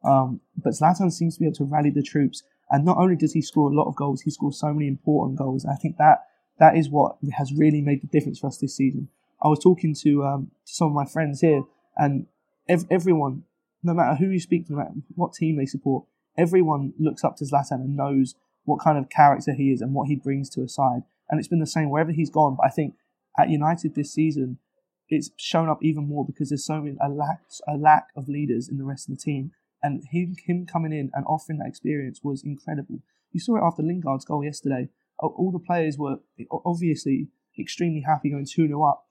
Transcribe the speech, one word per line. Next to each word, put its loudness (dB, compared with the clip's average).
Um, 2
but 0
Zlatan 2
seems -2
to -6
be 2
able -2
to -2
rally 2
the 0
troops. 0
And 4
not 2
only 4
does 0
he 0
score 0
a -2
lot 2
of -6
goals, -4
he -2
scores -4
so -2
many -2
important 0
goals. -4
And -2
I -2
think -4
that, 6
that 10
is 2
what 2
has -4
really 4
made 0
the -12
difference 0
for -4
us -10
this -6
season. 0
I 4
was 4
talking 4
to, 4
um, -4
to -18
some 2
of 0
my 0
friends -4
here, 4
and 0
ev-, 2
everyone, 0
no 0
matter 2
who 2
you 0
speak -2
to, -10
no -4
matter -6
what -2
team -2
they -2
support, -4
everyone 2
looks -2
up 0
to -8
Zlatan 0
and -4
knows 0
what 0
kind 4
of -4
character 4
he 2
is -2
and -2
what -2
he 0
brings -4
to -6
a -6
side. 0
And 0
it's -6
been 2
the 0
same 0
wherever 0
he's -2
gone. 2
But 2
I 2
think -4
at 4
United 0
this -4
season, -2
it's -2
shown -2
up -2
even 0
more -4
because -6
there's -4
so -4
many, -8
a 0
lack, -4
a -4
lack 6
of -12
leaders -2
in -6
the -8
rest -10
of -8
the -16
team. -6
And -4
him, -2
him -2
coming -4
in -4
and -6
offering -4
that -8
experience -6
was -6
incredible. -10
You -4
saw 0
it 2
after -2
Lingard's -4
goal -4
yesterday. -6
O-, -2
all -2
the -4
players -2
were -4
o-, -6
obviously -2
extremely -4
happy 0
going -6
two 2
nil 0
up 0